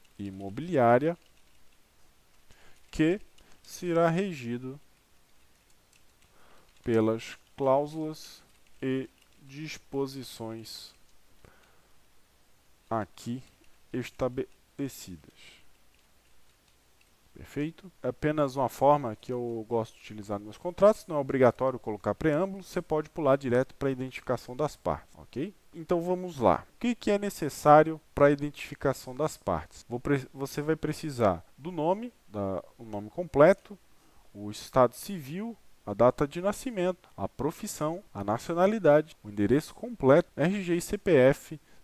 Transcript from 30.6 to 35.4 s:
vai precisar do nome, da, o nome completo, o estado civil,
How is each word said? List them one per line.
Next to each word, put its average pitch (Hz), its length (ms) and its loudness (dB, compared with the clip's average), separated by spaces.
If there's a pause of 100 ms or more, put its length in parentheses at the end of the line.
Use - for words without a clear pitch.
vai 156 140 0
precisar 123 720 0 (120)
do 156 140 -12
nome, 185 400 -2 (160)
da, 98 340 -6 (160)
o 123 60 -18
nome 107 260 -10
completo, 175 680 2 (560)
o 104 180 -10
estado 123 420 2
civil, 190 640 -10 (300)